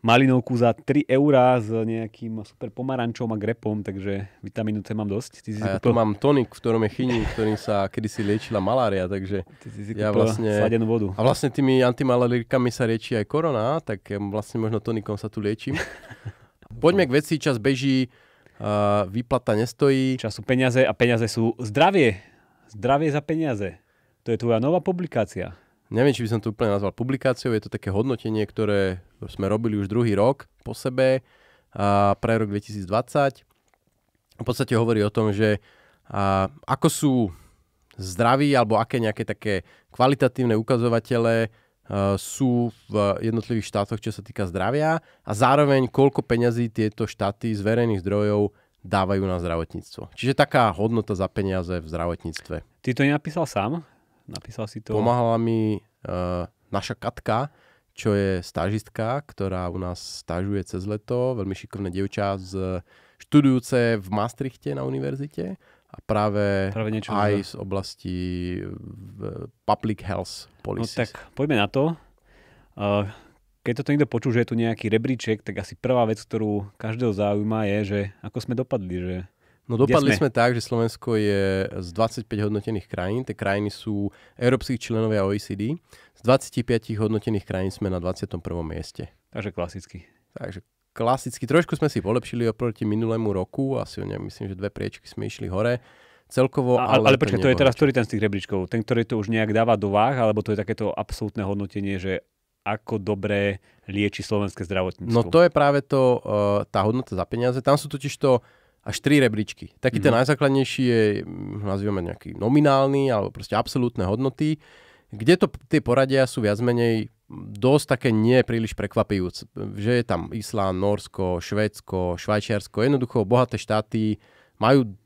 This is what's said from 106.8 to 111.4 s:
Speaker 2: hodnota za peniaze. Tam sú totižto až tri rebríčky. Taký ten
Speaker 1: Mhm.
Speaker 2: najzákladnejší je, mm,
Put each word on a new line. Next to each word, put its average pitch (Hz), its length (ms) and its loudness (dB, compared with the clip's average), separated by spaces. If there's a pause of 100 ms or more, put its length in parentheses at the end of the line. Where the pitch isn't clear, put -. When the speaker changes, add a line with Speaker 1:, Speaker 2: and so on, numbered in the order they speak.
Speaker 2:
hodnota 110 320 -2
za 90 80 -2
peniaze. 123 400 -2
Tam 143 160 4
sú 147 80 -12
totižto 135 560 0 (400)
až - 160 -6
tri 147 160 4
rebríčky. 110 640 0
Taký 117 160 0
ten 117 160 4
Speaker 1:
Mhm. 117 80 6
Speaker 2:
najzákladnejší 135 640 2
je, 117 160 4 (240)
mm, 98 400 -8